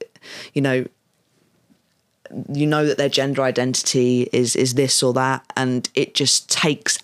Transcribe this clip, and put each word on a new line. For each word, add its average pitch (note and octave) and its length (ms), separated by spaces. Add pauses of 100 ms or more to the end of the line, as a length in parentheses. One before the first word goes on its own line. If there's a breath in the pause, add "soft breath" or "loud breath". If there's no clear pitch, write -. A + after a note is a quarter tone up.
(540 loud breath)
you C#3+ 80
know, C3 240 (1600)
you C#3+ 160
know D3+ 200
that D3 100
their C#3+ 140
gender C3+ 320
identity B2 920
is, A#2+ 240
is B2+ 160
this C3 300
or B2+ 100
that, C3 320 (100)
and B2+ 400
it C#3 200
just - 340
takes - 560